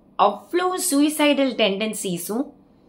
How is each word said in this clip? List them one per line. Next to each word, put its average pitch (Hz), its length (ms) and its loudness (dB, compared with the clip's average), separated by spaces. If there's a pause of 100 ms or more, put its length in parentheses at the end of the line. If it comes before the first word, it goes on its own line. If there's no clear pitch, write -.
(180)
அவ்வளோ 339 520 0 (220)
சூசைடல் 285 640 2
டெண்டன்சிஸும், 208 920 -2 (440)